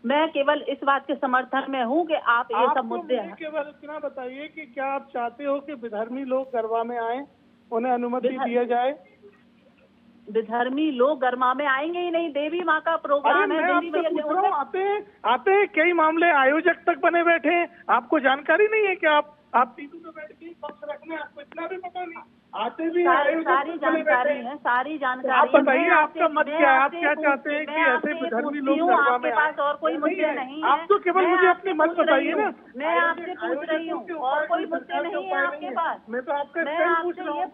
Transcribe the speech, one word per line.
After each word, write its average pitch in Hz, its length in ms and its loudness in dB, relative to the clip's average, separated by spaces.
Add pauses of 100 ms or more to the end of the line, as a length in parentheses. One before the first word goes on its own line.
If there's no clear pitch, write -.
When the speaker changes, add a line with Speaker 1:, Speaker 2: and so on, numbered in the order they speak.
Speaker 1:
मैं 294 280 2
केवल 294 380 4
इस 277 140 -6
बात 277 240 2
के 294 80 0
समर्थन 254 540 0
में 269 140 -2
हूँ 294 220 2
कि 320 80 -2
आप 240 380 2
ये 214 60 -2
Speaker 2:
आप 247 120 4
Speaker 1:
सब 294 60 2
Speaker 2:
तो 262 80 0
Speaker 1:
मुद्दे 240 320 -4
Speaker 2:
मुझे 208 120 -4
Speaker 1:
हैं। 196 80 -12
Speaker 2:
केवल 302 340 -8
इतना 294 300 -14
बताइए 277 560 -10
कि 311 100 -14
क्या 269 200 -8
आप 277 280 -6
चाहते 240 300 -6
हो 277 160 -2
कि 285 140 -12
विधर्मी 240 520 -8
लोग 262 280 -4
गरबा 226 300 -2
में 240 160 -6
आए, 240 260 -4 (460)
उन्हें 240 220 0
अनुमति 240 340 -2
Speaker 1:
विधर-, 262 200 -4
Speaker 2:
दिया 240 180 0
जाए? 247 300 0 (1300)
Speaker 1:
विधर्मी 247 640 -2
लोग 262 300 2
गरमा 254 320 2
में 277 120 -2
आएंगे 294 340 -2
ही 349 120 -2
नहीं, 330 200 -2
देवी 302 320 -4
माँ 311 180 0
का 330 160 -2
प्रोग्राम 285 540 2
Speaker 2:
अरे, 302 40 0
Speaker 1:
है, 320 60 0
Speaker 2:
मैं 349 200 2
Speaker 1:
देवी 339 60 -8
Speaker 2:
आपसे 339 140 -2
Speaker 1:
मैया 320 80 0
Speaker 2:
पूछ 311 140 -2
Speaker 1:
के 302 100 -2
Speaker 2:
रहा 370 80 0
हूँ, 381 180 0
आते 277 200 -4
हैं, 403 200 -2 (260)
आते 240 260 2
हैं, 403 160 6
कई 330 260 2
मामले 330 400 4
आयोजक 302 520 4
तक 330 160 0
बने 339 220 2
बैठे 330 260 2
हैं, 349 180 2 (220)
आपको 240 300 2
जानकारी 285 480 2
नहीं 427 200 2
है 370 80 0
कि 339 120 0
आप, 294 280 2 (200)
आप 240 220 2
टीवी 294 220 -16
पे 330 100 -18
बैठ 311 220 -16
के 330 220 -20 (100)
पक्ष 294 260 -14
रखना 302 240 -12
है, 311 80 -8
आपको 285 200 -16
इतना 320 260 -12
भी 370 100 -8
पता 359 280 -10
नहीं? 339 160 -14 (320)
आते 240 360 -4
भी 349 120 0
हैं 349 60 4
Speaker 1:
सारी, 285 220 4
Speaker 2:
आयोजक 320 200 -2
Speaker 1:
सारी 285 220 0
Speaker 2:
तक 339 100 -8
बने 302 100 2
बैठे 320 140 0
Speaker 1:
जानकारी 285 320 2
Speaker 2:
हैं। 240 80 -8
Speaker 1:
है, 269 100 -8
सारी 262 380 -2
Speaker 2:
तो 311 40 -8
Speaker 1:
जानकारी 262 360 -2
Speaker 2:
आप 285 220 4
Speaker 1:
है। 285 60 10
Speaker 2:
बताइए, 269 180 4
Speaker 1:
मैं 339 100 2
Speaker 2:
आपका 320 340 4
Speaker 1:
आपसे, 320 100 2
Speaker 2:
मत 294 140 2
Speaker 1:
मैं 302 100 -4
Speaker 2:
क्या 285 140 6
है? 262 60 6
आप 262 60 6
Speaker 1:
आपसे 339 160 -2
Speaker 2:
क्या 294 140 2
Speaker 1:
पूछ-, 302 120 -2
Speaker 2:
चाहते 285 260 0
हैं 294 80 -2
Speaker 1:
मैं 302 60 -4
Speaker 2:
कि 302 160 -2
ऐसे 320 100 4
Speaker 1:
आपसे 302 220 0
Speaker 2:
विधर्मी 294 300 -4
Speaker 1:
पूछती 294 160 -4
Speaker 2:
लोग 277 200 0
Speaker 1:
हूँ, 349 100 2
Speaker 2:
गरबा 277 240 4
Speaker 1:
आपके 247 140 -2
Speaker 2:
में 240 80 -2
Speaker 1:
पास 302 240 0
Speaker 2:
आए? 285 80 0
Speaker 1:
और 294 80 0
कोई 320 160 -2
Speaker 2:
नहीं 320 100 -4
Speaker 1:
मुद्दे 311 240 0
Speaker 2:
है। 302 100 0
Speaker 1:
नहीं 277 280 -8
Speaker 2:
आप 277 160 2
Speaker 1:
है। 330 80 -8
Speaker 2:
तो 403 120 4
केवल 359 240 2
Speaker 1:
मैं 349 80 2
Speaker 2:
मुझे 370 160 4
Speaker 1:
आपसे 349 120 4
Speaker 2:
अपनी 381 140 -4
मत 311 140 2
Speaker 1:
पूछ 339 100 -2
रही 320 80 2
Speaker 2:
बताइए 302 260 2
Speaker 1:
हूँ, 381 100 -2
Speaker 2:
ना। 392 120 -2 (240)
Speaker 1:
मैं 320 220 -2
आपसे 339 240 -2
Speaker 2:
आयोजक-, 349 340 -6
Speaker 1:
पूछ 320 120 -8
रही 320 200 -2
हूँ, - 100 -6
Speaker 2:
आयोजकों - 60 -14
के 330 80 -10
Speaker 1:
और 294 240 -2
Speaker 2:
ऊपर - 100 -2
Speaker 1:
कोई 339 180 0
Speaker 2:
कोई - 0 -
Speaker 1:
मुद्दे 330 280 -8
Speaker 2:
सरकार 349 100 -2
के 339 120 -6
Speaker 1:
नहीं - 100 -6
है 370 60 -6
Speaker 2:
उपाय 370 140 0
Speaker 1:
आपके 320 120 -4
Speaker 2:
नहीं 302 120 -10
है। 254 60 -6
Speaker 1:
पास। 302 220 -2 (120)
Speaker 2:
मैं 240 120 -6
तो 254 100 -6
आपका 285 320 -4
Speaker 1:
मैं 285 100 -4
Speaker 2:
स्टैंड 339 180 0
Speaker 1:
आपसे 330 120 0
Speaker 2:
पूछ 349 160 -6
रहा 349 140 -6
हूँ। 294 60 -6
Speaker 1:
ये 370 140 -2